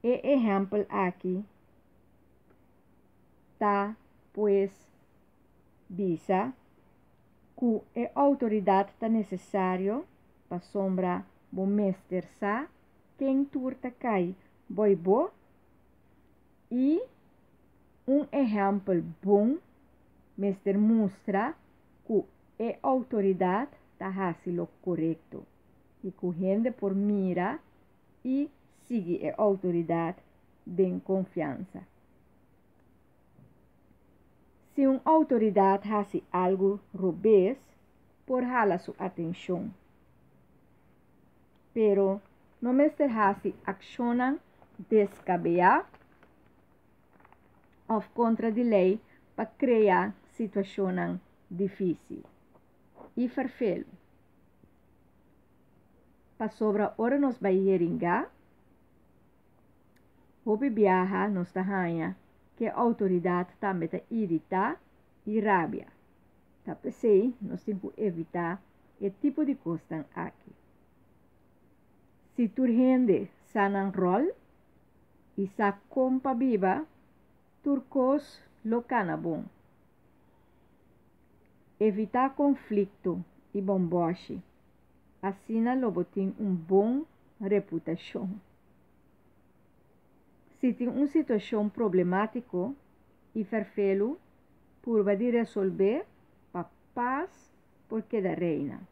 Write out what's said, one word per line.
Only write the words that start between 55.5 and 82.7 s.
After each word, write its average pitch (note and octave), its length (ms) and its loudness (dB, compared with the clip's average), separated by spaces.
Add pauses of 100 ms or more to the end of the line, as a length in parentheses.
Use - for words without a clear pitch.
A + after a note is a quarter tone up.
Pa A3 100 -4
sobra G#3 500 0
hora B3 200 2
nos C4+ 200 0
vai F#3+ 160 2
iringar, F#3 760 0 (2250)
hope A3+ 240 0
viaja F#3+ 600 2
nos F3+ 240 -2
ta F#3+ 100 -4
ranha, F3+ 540 -2 (400)
que A3+ 100 -4
a - 80 -6
autoridade F3+ 840 0
também F3+ 280 -2
tá F3+ 120 -6 (100)
irritar G3+ 720 -2 (460)
e G#3+ 140 -2
rabia. F#3+ 460 0 (800)
Tá E3+ 100 -10
pensei, A3+ 680 2
nós F#3 200 -10
temos G3 320 -8
que - 80 -8
evitar F3 580 -4 (400)
esse G3 200 -6
tipo C#4+ 240 0
de C4 100 -2
coisa D#3+ 600 -8
aqui. - 380 -12 (1800)
Se A#3 140 0
tu C4 160 -2
rende A#3+ 640 4 (240)
sanan G3 380 0
rol F#3+ 420 2 (1040)
e G3 100 -2
sa G3+ 260 0 (180)
compa C4 440 0
viva, A#3 520 2 (760)
turcos C#4 800 0 (240)
lo A#3 180 -2
cana G3 340 -2
bom. E3 280 -6 (2250)
Evitar A3 560 0
conflito G3+ 880 -2 (300)